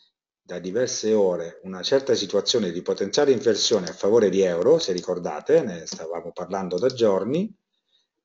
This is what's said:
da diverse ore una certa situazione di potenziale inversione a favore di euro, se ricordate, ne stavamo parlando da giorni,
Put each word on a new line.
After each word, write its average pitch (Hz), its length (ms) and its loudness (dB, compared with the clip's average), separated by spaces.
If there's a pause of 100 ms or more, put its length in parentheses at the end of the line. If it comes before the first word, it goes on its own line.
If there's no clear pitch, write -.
(420)
da 90 180 -10
diverse 107 540 -2
ore 90 500 0
una 92 180 -12
certa 135 320 2
situazione 101 580 0
di 87 120 -8
potenziale 101 480 0
inversione 107 580 2
a 87 40 -10
favore 107 360 4
di 95 120 2
euro, 92 360 4
se 156 140 -2
ricordate, 90 720 0
ne 85 260 -8
stavamo 85 440 -10
parlando 90 460 -6
da 117 120 2
giorni, 117 600 0 (720)